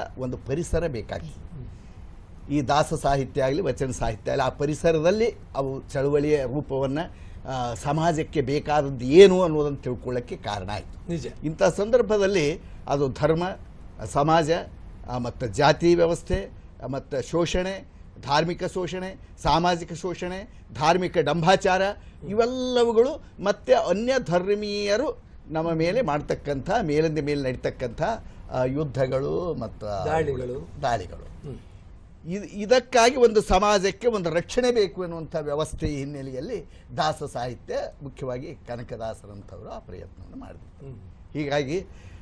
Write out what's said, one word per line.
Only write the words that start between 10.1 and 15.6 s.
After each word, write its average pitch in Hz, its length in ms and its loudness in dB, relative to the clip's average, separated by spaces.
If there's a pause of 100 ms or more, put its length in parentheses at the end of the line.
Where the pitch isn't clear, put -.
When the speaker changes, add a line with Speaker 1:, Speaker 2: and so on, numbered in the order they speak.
Speaker 1:
ಕಾರಣ 101 360 -6
ಆಯ್ತು. - 360 -10
Speaker 2:
ನಿಜ. 147 180 -4 (160)
Speaker 1:
ಇಂಥ 160 200 0
ಸಂದರ್ಭದಲ್ಲಿ 196 1000 4 (260)
ಅದು 143 220 2
ಧರ್ಮ, 160 340 2 (640)
ಸಮಾಜ, 151 460 4 (580)
ಆ, 123 80 -4
ಮತ್ತು 120 300 -6
ಜಾತಿ 147 480 6